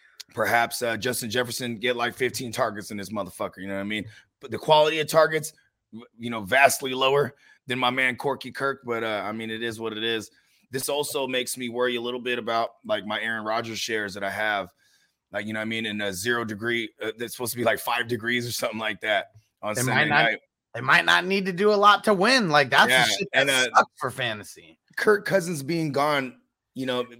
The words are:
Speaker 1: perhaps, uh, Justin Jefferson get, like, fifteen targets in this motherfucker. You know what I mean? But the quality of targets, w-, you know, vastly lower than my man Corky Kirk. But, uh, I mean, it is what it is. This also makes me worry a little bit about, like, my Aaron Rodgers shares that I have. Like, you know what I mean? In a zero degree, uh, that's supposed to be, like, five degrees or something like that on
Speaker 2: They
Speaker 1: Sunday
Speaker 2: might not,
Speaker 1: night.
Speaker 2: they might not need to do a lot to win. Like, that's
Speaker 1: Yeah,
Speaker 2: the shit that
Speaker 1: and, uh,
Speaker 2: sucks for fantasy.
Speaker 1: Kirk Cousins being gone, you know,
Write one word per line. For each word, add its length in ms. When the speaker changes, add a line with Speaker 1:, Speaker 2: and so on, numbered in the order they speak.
Speaker 1:
perhaps, 480
uh, 140
Justin 320
Jefferson 500
get, 180
like, 180
fifteen 380
targets 400
in 40
this 140
motherfucker. 480
You 80
know 80
what 60
I 40
mean? 200
But 120
the 60
quality 420
of 80
targets, 440
w-, 140
you 140
know, 120
vastly 520
lower 400
than 120
my 120
man 260
Corky 360
Kirk. 340
But, 160
uh, 220
I 80
mean, 180
it 140
is 160
what 160
it 80
is. 260
This 180
also 380
makes 320
me 100
worry 280
a 40
little 180
bit 200
about, 320
like, 180
my 160
Aaron 240
Rodgers 340
shares 360
that 100
I 60
have. 400
Like, 160
you 60
know 60
what 60
I 20
mean? 180
In 160
a 140
zero 320
degree, 420
uh, 160
that's 160
supposed 180
to 60
be, 60
like, 140
five 300
degrees 400
or 40
something 260
like 240
that 240
on 140
Speaker 2:
They 80
Speaker 1:
Sunday 120
Speaker 2:
might 140
not, 220
Speaker 1:
night. 80
Speaker 2:
they 60
might 240
not 220
need 180
to 80
do 220
a 20
lot 280
to 100
win. 340
Like, 220
that's 200
Speaker 1:
Yeah, 140
Speaker 2:
the 60
shit 240
that 80
Speaker 1:
and, 80
uh, 140
Speaker 2:
sucks 220
for 120
fantasy. 680
Speaker 1:
Kirk 300
Cousins 360
being 300
gone, 460
you 140
know, 180